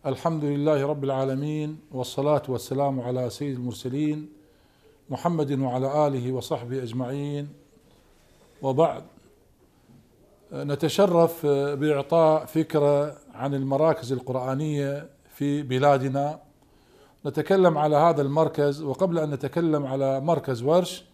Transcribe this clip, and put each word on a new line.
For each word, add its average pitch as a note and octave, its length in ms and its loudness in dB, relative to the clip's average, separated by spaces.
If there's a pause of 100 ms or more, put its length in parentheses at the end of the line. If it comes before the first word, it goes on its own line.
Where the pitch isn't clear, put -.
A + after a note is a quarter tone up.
الحمد D3+ 380 -2
لله C#3+ 420 0
رب C#3+ 180 -4
العالمين، C#3 760 -4 (120)
والصلاة C#3 560 0
والسلام C3+ 540 -2
على B2+ 280 -4
سيد C#3 260 -6
المرسلين C#3 760 -6 (800)
محمد C#3+ 500 -2
وعلى C3+ 480 0
آله B2+ 240 -4
وصحبه B2 520 -6
أجمعين، C#3+ 640 -6 (1120)
وبعد. C3+ 420 0 (1500)
نتشرف E3 920 2
بإعطاء D3 1000 2
فكرة D3 720 2 (160)
عن C3+ 200 -4
المراكز C3+ 580 0
القرآنية C#3 960 -4 (260)
في C#3+ 260 -2
بلادنا. C3+ 760 2 (880)
نتكلم D#3+ 520 4
على D3+ 180 2
هذا C#3+ 260 6
المركز، D3 600 2
وقبل E3 380 0
أن D3+ 100 -2
نتكلم D3 560 0
على C3+ 340 0
مركز C3+ 440 -2
ورش E3+ 500 0